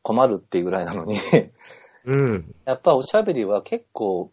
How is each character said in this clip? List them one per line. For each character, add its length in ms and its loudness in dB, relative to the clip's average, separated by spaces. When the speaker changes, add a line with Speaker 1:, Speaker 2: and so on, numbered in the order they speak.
Speaker 1:
困 220 2
る 140 0
っ 0 -
て 200 -4
い 20 2
う 40 -2
ぐ 60 -4
ら 120 -2
い 20 -6
な 80 -6
の 100 -8
に。 140 -4
Speaker 2:
う 100 -2
ん。 380 0
Speaker 1:
や 100 -2
っ 60 -6
ぱ 140 4
お 60 2
し 140 -4
ゃ 80 4
べ 100 -2
り 100 -2
は 200 0
結 280 -8
構、 420 -4